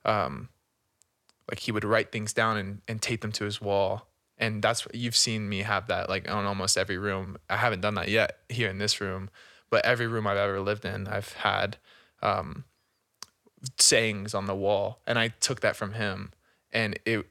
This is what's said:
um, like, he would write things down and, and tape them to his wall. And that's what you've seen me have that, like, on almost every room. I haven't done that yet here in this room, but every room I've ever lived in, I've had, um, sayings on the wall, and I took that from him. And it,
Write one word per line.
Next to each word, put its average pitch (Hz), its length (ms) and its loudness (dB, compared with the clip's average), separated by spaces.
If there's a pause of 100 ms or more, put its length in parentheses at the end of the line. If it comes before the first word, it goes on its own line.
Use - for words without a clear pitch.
um, 101 440 0 (1000)
like, 98 100 -6
he - 120 -4
would 107 120 0
write 110 280 2
things 107 220 -6
down 113 240 2
and, 101 300 -6
and 110 140 -6
tape 117 200 -2
them 107 120 -4
to 104 120 -4
his 104 140 -4
wall. 101 480 0 (300)
And 110 240 -2
that's 113 240 2
what - 100 -12
you've 120 200 -2
seen 107 340 2
me 98 100 -2
have 101 280 -2
that, 90 220 0
like, 95 200 -2
on 101 160 0
almost 95 320 0
every 95 200 0
room. 95 400 -4 (120)
I 101 80 2
haven't 110 240 2
done 104 140 0
that 98 140 -2
yet 107 300 2 (100)
here 117 200 -2
in 95 100 -6
this 104 200 0
room, 95 300 -6 (400)
but - 160 6
every 120 220 4
room 113 180 0
I've 101 120 2
ever 98 220 2
lived 104 240 -2
in, 98 240 -6
I've 101 260 -6
had, 101 440 0 (460)
um, 98 420 -2 (1120)
sayings 107 560 4
on 98 140 -2
the 98 80 0
wall, 101 500 0
and 117 140 2
I 113 80 2
took - 340 -2
that 107 140 2
from 104 180 -6
him. 101 380 -4 (420)
And 110 320 0
it, 110 260 0